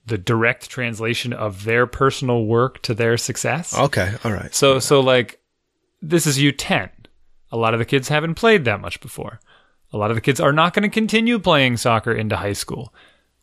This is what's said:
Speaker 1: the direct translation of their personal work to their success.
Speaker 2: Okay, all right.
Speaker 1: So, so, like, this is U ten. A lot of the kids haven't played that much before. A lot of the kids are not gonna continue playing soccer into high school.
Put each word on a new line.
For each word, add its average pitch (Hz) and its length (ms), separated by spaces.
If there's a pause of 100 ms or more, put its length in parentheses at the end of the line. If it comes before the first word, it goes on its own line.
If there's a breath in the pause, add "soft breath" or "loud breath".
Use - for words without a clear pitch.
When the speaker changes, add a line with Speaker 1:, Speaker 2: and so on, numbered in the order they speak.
Speaker 1:
the 110 120
direct 117 500
translation 117 640
of 101 320
their 117 220
personal 123 580
work 117 380
to 120 120
their 117 220
success. 123 600
Speaker 2:
Okay, 107 380 (100)
all 113 80
right. 87 220
Speaker 1:
So, 135 240
so, 139 220
like, 127 400 (640)
this 160 240
is 139 120
U 143 140
ten. 131 380 (680)
A 117 100
lot 113 80
of 117 40
the 117 60
kids 135 240
haven't 151 280
played 214 280
that 104 160
much 92 200
before. - 400 (520 soft breath)
A - 40
lot 104 140
of 113 60
the 110 40
kids 139 200
are 147 120
not 160 220
gonna 208 160
continue 226 480
playing 139 400
soccer 117 340
into 110 240
high 101 160
school. - 400 (500 soft breath)